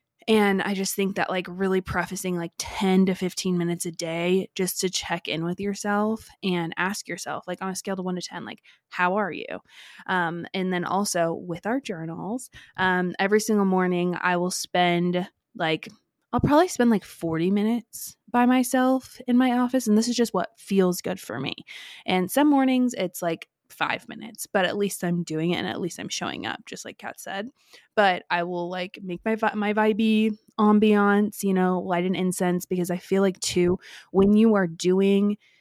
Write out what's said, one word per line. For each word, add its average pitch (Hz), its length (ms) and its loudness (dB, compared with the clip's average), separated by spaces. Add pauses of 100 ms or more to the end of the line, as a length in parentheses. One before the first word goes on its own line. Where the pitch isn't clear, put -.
(280)
And 202 340 4
I 202 120 -4
just 196 220 -4
think 196 220 -2
that, 175 120 -2
like, 185 180 -4
really 190 340 0
prefacing, 180 560 -4
like, 170 200 -6
ten 190 480 2
to 185 80 2
fifteen 180 460 -2
minutes 170 260 -2
a 175 60 -6
day 170 640 -2
just - 260 -2
to 190 80 0
check - 380 -6
in 160 160 -4
with 175 160 -4
yourself 208 720 -2 (120)
and 175 360 -2
ask 185 300 -4
yourself, - 400 -8
like, 180 140 -8
on 190 80 -4
a 185 60 -6
scale 190 240 -6
of 180 60 -8
one 185 100 -4
to 175 60 -6
ten, 175 220 -12
like, - 200 -14 (260)
"How 180 280 0
are 196 140 -2
you?" - 140 -10 (640)
Um, 170 460 -2
and 185 200 -2
then 175 100 -2
also 180 500 0
with 175 340 -8
our 254 120 -2
journals, 165 720 -8 (280)
um, 180 420 0
every 202 200 4
single 208 260 2
morning 180 540 2
I 180 180 0
will 180 120 0
spend, 180 800 0 (240)
like, 160 360 -2 (440)
I'll 247 60 0
probably 311 300 4
spend, 240 200 2
like, 214 160 2
forty 165 460 -2
minutes 214 640 -2 (140)
by 240 160 4
myself 254 800 2
in 247 100 2
my 254 140 4
office. 247 340 0
And 208 100 4
this 226 120 4
is 240 80 -2
just 240 180 0
what 180 240 -2
feels 185 440 2
good 185 180 -6
for - 200 -10
me. - 140 -6 (520)
And 185 260 0
some 294 180 4
mornings 262 460 2
it's, - 260 -6
like, 170 260 -4 (220)
five - 380 -6
minutes, - 380 -14
but 196 180 0
at 180 140 -2
least 202 260 -4
I'm 175 200 0
doing 160 280 -2
it 170 60 -2
and - 100 -4
at - 140 -6
least 170 180 -8
I'm - 100 -12
showing - 360 -8
up, - 200 -8
just - 200 -16
like - 120 -16
Kat - 220 -14
said. 202 300 -10 (460)
But 190 340 2
I 175 140 0
will, 175 260 -4
like, 185 320 -8
make 180 240 -8
my 220 100 0
vi-, 220 200 -2
my 208 180 -2
vibey 214 640 2 (220)
ambiance, 208 840 4
you 196 100 0
know, 185 260 2
light 180 260 -2
an 185 100 0
incense, 180 500 -2
because 180 260 -2
I 175 60 -2
feel 190 240 0
like 190 180 0
too, 180 400 0 (320)
when 196 220 6
you 214 220 6
are 190 120 2
doing 196 680 2 (240)